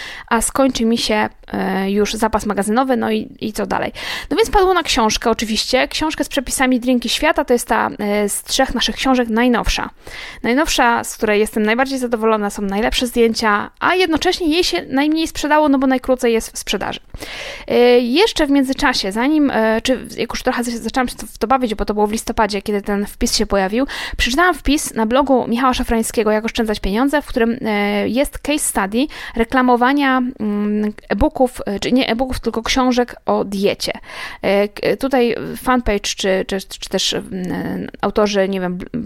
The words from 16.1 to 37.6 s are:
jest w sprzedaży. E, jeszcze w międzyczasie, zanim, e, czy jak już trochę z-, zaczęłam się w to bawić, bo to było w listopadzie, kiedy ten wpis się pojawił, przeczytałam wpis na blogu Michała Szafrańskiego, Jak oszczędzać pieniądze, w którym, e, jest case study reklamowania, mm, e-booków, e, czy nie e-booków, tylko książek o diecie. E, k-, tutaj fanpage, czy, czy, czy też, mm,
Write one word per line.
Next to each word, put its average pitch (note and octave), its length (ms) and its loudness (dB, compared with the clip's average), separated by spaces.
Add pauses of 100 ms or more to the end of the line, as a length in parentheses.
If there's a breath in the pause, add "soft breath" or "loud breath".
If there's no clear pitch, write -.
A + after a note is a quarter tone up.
jest - 220 -2
w - 20 -10
sprzedaży. - 420 -6 (680 loud breath)
E, - 80 0 (240)
jeszcze D4 480 2
w C#4 40 2
międzyczasie, C4 600 2
zanim, C#4 400 2
e, A3 300 2
czy - 260 -2 (100)
jak - 140 -4
już - 120 -8
trochę A#3+ 200 -2
z-, A#3 200 -6
zaczęłam B3 240 -2
się - 80 -8 (180)
w - 40 -20
to A3 100 -2
bawić, B3 280 0
bo G3+ 100 -4
to G#3+ 80 -4
było G#3 140 2
w G#3 40 -2
listopadzie, G#3+ 500 -2
kiedy G3+ 200 -2
ten G3+ 240 -2
wpis - 320 -2
się G#3+ 80 2
pojawił, G3+ 400 0 (320 loud breath)
przeczytałam E4 360 4
wpis C#4+ 400 0
na A3 120 0
blogu C4 420 4
Michała B3 260 2
Szafrańskiego, A3+ 580 0
Jak G#3+ 140 0
oszczędzać A3 340 -2
pieniądze, C#4 420 0
w - 40 -12
którym, A3+ 360 0
e, G#3+ 140 0 (320)
jest C4+ 320 -2
case D4 200 -2
study A3+ 480 0 (280 loud breath)
reklamowania, B3+ 840 2 (180)
mm, G#3 540 0 (160)
e-booków, B3+ 560 0
e, G3 140 -4
czy - 120 -2
nie B3+ 160 4
e-booków, B3+ 320 -2
tylko A3+ 240 -4
książek B3 520 0 (100)
o G#3 180 0
diecie. G3 500 -2 (480 loud breath)
E, G3+ 260 2
k-, G3+ 300 -2
tutaj C4 380 2 (220)
fanpage, A#3+ 420 0
czy, F#3+ 480 -2
czy, G3 100 -4 (220)
czy - 100 -12
też, - 240 -2
mm, F#3 720 -6 (140)